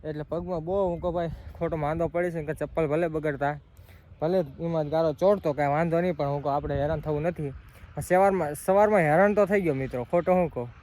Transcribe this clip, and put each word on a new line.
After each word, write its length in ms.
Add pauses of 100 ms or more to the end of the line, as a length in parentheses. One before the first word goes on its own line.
એટલે 240
પગમાં 340
બહુ, 240
હું 100
કહું 180
ભાઈ, 140 (280)
ખોટો 240
માંદો 320
પડી 180
છે 160
કે 100
ચપ્પલ 320
ભલે 220
બગડતા, 400 (640)
ભલે 180 (280)
એમાં 200
જ 40
ગારો 200 (120)
ચોટતો, 340
કાંઈ 200
વાંધો 280
નહીં, 140
પણ 160
હું 100
કહું 80
આપણે 300
હેરાન 260
થવું 240
નથી. 220 (540)
સવારમાં, 460
સવારમાં 560
હેરાન 240
તો 160
થઈ 160
ગયો 80
મિત્રો, 360
ખોટો 280
હું 160
કહું 120 (160)